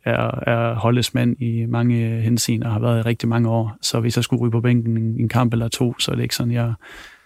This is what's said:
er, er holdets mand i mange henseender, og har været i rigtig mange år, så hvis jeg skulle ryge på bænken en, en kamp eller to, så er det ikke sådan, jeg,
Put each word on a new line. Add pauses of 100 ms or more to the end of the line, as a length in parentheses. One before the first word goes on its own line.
er,
er
holdets
mand
i
mange
henseender,
og
har
været
i
rigtig
mange
år,
så
hvis
jeg
skulle
ryge
på
bænken
en,
en
kamp
eller
to,
så
er
det
ikke
sådan,
jeg, (520)